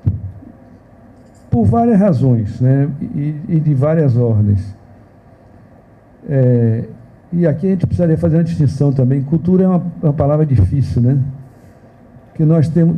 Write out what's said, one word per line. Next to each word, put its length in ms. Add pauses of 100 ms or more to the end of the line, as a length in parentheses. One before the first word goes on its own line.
(1500)
por 160
várias 340
razões, 600
né, 300 (120)
e, 340 (140)
e 100
de 140
várias 440
ordens. 580 (1500)
É, 580 (460)
e 140
aqui 220
a 20
gente 160
precisaria 320
fazer 200
uma 60
distinção 480
também. 300
Cultura 420
é 40
uma, 160 (180)
é 60
uma 60
palavra 320
difícil, 560
né? 180 (1120)
Que 100
nós 240
temos, 300